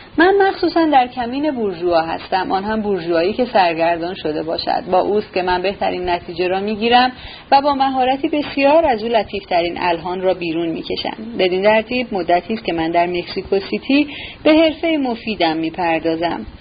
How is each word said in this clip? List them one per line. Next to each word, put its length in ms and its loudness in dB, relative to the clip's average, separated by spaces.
من 240 6
مخصوصاً 440 2
در 220 4
کمین 440 -4
بورژوا 500 0
هستم، 500 -4
آن 120 -2
هم 180 -2
بورژوایی 520 0
که 120 0
سرگردان 680 0
شده 300 -4
باشد. 480 -2
با 80 4
اوست 340 -2
که 80 0
من 200 0
بهترین 480 -2
نتیجه 380 -2
را 120 0
می‌گیرم 520 2
و 100 6
با 140 2
مهارتی 540 0
بسیار 560 2
از 180 0
او 60 -4
لطیفترین 720 0
الحان 400 -2
را 120 2
بیرون 360 -4
می‌کشم. 480 -6
بدین 240 2
ترتیب 500 0
مدتی 400 0
است 120 -6
که 80 -2
من 180 -2
در 140 2
مکسیکو 540 -4
سیتی 480 0
به 100 6
حرفهٔ 440 2
مفیدم 600 -2
می‌پردازم. 880 -2